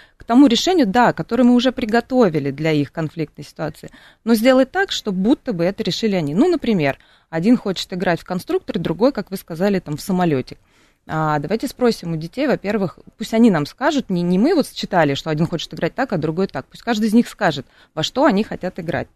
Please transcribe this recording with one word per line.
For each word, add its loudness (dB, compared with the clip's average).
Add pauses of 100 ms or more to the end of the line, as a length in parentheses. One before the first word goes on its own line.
(180)
к -20
тому 6
решению, 2
да, 4
которое -2
мы 4
уже 2
приготовили 0
для -2
их 0
конфликтной -8
ситуации, -12 (340)
но 4
сделать 4
так, -2
чтобы -6
будто 0
бы -2
это -2
решили -2
они. -2
Ну, 4
например, 0 (320)
один 2
хочет -6
играть -2
в -20
конструктор, -6
другой, 0
как -8
вы -8
сказали, -2
там, -6
в -14
самолётик. -2 (480)
А, -2
давайте -4
спросим -2
у -4
детей, -6
во-первых, -2 (180)
пусть -8
они 6
нам 0
скажут, -2
не, -2
не 0
мы 2
вот 0
считали, 0
что -6
один 0
хочет -8
играть -4
так, -4
а 0
другой -2
так. -10
Пусть -20
каждый 0
из 0
них 4
скажет, -2 (300)
во -2
что 0
они 4
хотят -10
играть. -6